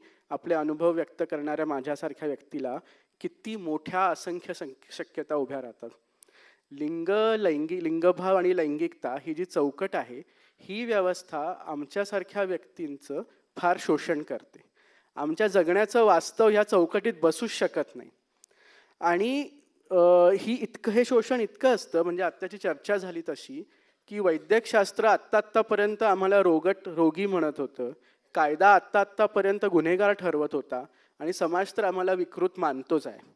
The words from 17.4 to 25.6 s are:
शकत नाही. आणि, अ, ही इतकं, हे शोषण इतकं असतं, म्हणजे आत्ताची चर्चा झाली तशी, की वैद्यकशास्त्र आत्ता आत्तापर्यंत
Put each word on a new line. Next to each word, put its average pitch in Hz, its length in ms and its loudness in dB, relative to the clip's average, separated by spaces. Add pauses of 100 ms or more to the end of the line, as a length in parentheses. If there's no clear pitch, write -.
शकत - 460 -4
नाही. - 140 -18 (920)
आणि, 233 480 0 (420)
अ, 185 60 2 (440)
ही 220 140 -4
इतकं, - 380 -6
हे 240 120 4
शोषण 247 360 2
इतकं 240 340 0
असतं, 170 280 -2
म्हणजे 175 200 -2
आत्ताची 185 360 -6
चर्चा 190 380 -2
झाली 180 320 -8
तशी, 143 340 -12 (460)
की 208 100 -8
वैद्यकशास्त्र 202 840 2
आत्ता 214 340 2
आत्तापर्यंत 214 640 0